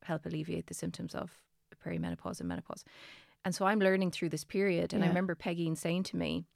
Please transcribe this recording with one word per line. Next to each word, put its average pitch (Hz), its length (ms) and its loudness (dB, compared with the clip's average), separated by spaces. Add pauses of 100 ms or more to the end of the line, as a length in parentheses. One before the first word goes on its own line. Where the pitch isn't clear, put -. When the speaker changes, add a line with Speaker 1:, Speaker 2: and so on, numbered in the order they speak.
Speaker 1:
help 160 220 -4
alleviate 160 420 -4
the 165 60 -10
symptoms 170 420 -6
of - 220 -8 (460)
perimenopause 170 560 -4
and 175 100 -6
menopause. - 340 -8 (600)
And 180 120 -2
so 190 100 0
I'm 214 140 4
learning 190 320 6
through 165 180 -2
this 156 140 -2
period. 185 500 2
And 196 100 2
I - 40 6
Speaker 2:
Yeah. 165 40 6
Speaker 1:
remember 180 220 2
Peggy 170 400 0
saying 170 300 0
to - 140 -4
me, 165 280 -2 (100)